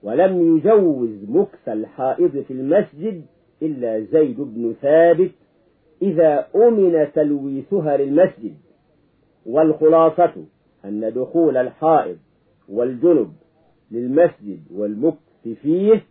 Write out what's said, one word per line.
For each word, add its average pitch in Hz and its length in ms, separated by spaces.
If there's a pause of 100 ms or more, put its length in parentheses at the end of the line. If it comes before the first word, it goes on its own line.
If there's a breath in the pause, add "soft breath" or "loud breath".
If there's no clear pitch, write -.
ولم 165 540
يجوز 156 540 (180)
مكث 165 400
الحائض 131 800
في - 40
المسجد 160 720 (400)
إلا 120 380
زيد 131 400
بن 117 420
ثابت 165 480 (720)
إذا 160 440 (100)
أمن 190 580
تلويثها 147 840
للمسجد. 139 580 (920)
والخلاصة 160 880 (520)
أن 107 300
دخول 139 420
الحائض 131 600 (520)
والجنب 123 640 (580)
للمسجد 120 680 (140)
والمكث 107 760 (140)
فيه 190 480